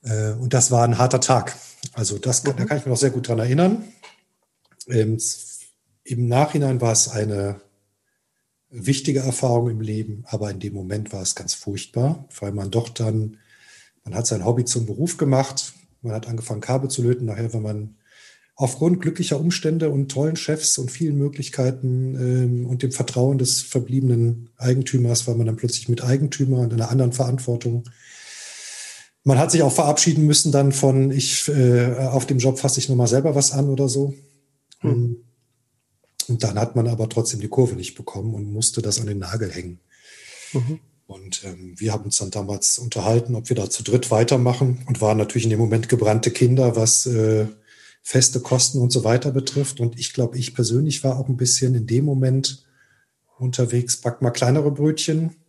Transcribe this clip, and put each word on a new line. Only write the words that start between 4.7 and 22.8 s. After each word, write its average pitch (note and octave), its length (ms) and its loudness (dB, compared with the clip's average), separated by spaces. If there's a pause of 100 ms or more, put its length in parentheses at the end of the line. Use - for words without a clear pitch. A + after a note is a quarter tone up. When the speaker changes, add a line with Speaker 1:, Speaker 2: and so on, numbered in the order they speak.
Speaker 1:
Ähm, A2+ 280 2
s-, - 420 -8 (440)
im A#2+ 240 -4
Nachhinein C3+ 540 2
war A#2 120 2
es - 160 2
eine G2+ 520 -4 (1080)
wichtige C3+ 500 -2
Erfahrung B2 500 0
im A2 100 -4
Leben, G#2+ 460 -6
aber G#2 240 -6
in F#2+ 80 -10
dem G2+ 160 -8
Moment G2+ 380 -8
war G2 100 -10
es - 120 -4
ganz F#2 200 -8
furchtbar, B2 720 -4 (140)
weil G2+ 120 -6
man G2 180 -6
doch A#2 180 0
dann, A2 480 -4 (680)
man - 100 -12
hat A2+ 120 -4
sein G2 180 -2
Hobby A#2+ 200 2
zum A#2 220 -2
Beruf A2 320 -4
gemacht, C3+ 560 0 (260)
man A2+ 140 -6
hat A2 120 -8
angefangen, A2+ 360 -8
Kabel C3+ 280 -2
zu C3 120 -2
löten. A#2+ 240 0
Nachher A2+ 260 -4
war A2+ 80 -2
man G#2+ 360 -6 (600)
aufgrund E3 460 4
glücklicher D#3+ 360 0
Umstände D#3+ 520 2
und C#3 200 0
tollen D#3 260 0
Chefs - 420 0
und B2 120 -4
vielen D3 280 0
Möglichkeiten, C3 960 -2
ähm, B2 520 0
und B2 160 -2